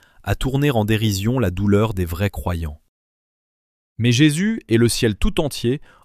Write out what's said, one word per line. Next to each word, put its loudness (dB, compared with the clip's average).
à -2
tourner 0
en 2
dérision 0
la 0
douleur 0
des -4
vrais -4
croyants. -8
Mais 2
Jésus 2
et 4
le 4
ciel 0
tout 0
entier -4